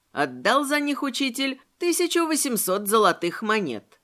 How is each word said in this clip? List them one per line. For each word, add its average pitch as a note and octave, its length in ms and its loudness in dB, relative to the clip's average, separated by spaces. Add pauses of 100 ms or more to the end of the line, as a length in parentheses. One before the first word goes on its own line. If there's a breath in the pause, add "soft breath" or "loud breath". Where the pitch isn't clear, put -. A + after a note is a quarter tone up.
(120)
Отдал D3 540 0
за D4 140 0
них C#4+ 240 -2
учитель C4+ 580 -4 (160)
тысячу E4+ 480 0
восемьсот G#3 640 -2
золотых F3+ 540 2
монет. G3+ 640 -2